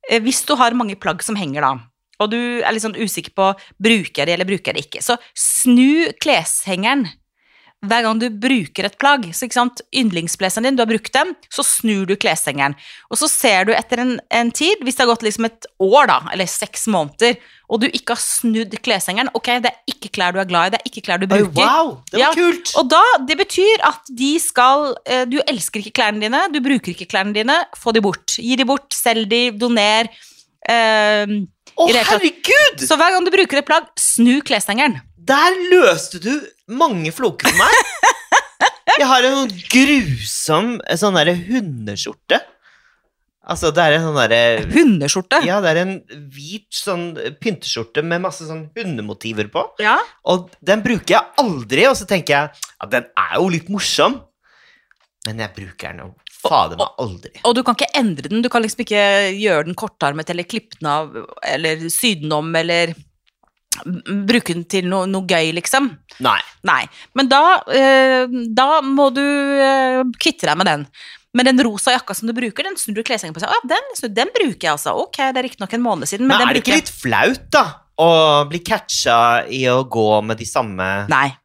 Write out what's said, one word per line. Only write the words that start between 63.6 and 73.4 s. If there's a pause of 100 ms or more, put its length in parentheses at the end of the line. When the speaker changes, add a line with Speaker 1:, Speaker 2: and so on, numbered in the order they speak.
Speaker 1:
m-,
bruke
den
til
no-,
noe
gøy,
liksom. (320)
Speaker 2:
Nei. (280)
Speaker 1:
Nei. (280)
Men
da, (240)
eh, (280)
da (140)
må
du,
eh, (200)
kvitte
deg
med
den. (480)
Men
den
rosa
jakka
som
du
bruker,
den
snur
du
kleshengen
på